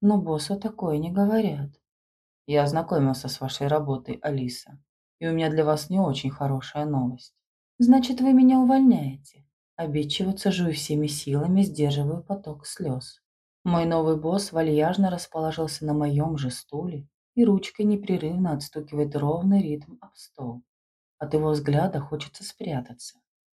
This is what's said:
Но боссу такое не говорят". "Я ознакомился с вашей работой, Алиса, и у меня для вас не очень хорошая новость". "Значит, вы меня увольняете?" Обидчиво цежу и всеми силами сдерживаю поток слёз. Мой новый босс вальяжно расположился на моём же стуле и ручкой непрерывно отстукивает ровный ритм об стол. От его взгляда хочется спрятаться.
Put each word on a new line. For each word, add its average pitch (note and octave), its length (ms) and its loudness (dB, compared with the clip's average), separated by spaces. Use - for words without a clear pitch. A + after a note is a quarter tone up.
Но G3+ 160 4
боссу D#3+ 400 -2
такое F3 400 -4
не E3 140 -4
говорят". G3 580 0
"Я D3 160 4
ознакомился C#3+ 640 0
с - 140 -8
вашей C3+ 260 -4
работой, C#3 540 -2
Алиса, C3+ 600 -6
и E3 80 -4
у E3 60 0
меня D#3+ 160 0
для D#3 160 2
вас D3+ 240 0
не F#3 100 0
очень C#3+ 300 0
хорошая C#3 560 -4
новость". B2+ 500 -4
"Значит, B3+ 420 4
вы C4 120 4
меня C4 260 8
увольняете?" B3 880 2
Обидчиво D#3 580 -2
цежу F3 360 0
и D3+ 40 0
всеми D3+ 340 -2
силами D#3 560 0
сдерживаю D3 600 -2
поток D#3 420 -10
слёз. - 560 -8
Мой E3+ 220 2
новый D#3+ 320 2
босс F3 340 -2
вальяжно E3 580 2
расположился D#3+ 760 -6
на D3+ 80 0
моём D3 440 0
же B2+ 140 -4
стуле D#3 560 -10
и A#3+ 80 4
ручкой G3+ 420 2
непрерывно F3+ 680 -2
отстукивает D3 640 -6
ровный E3+ 460 2
ритм D3+ 400 -6
об - 140 -20
стол. B2 480 -14
От D3 100 -8
его D#3 180 2
взгляда D3 500 0
хочется - 420 -12
спрятаться. - 720 -12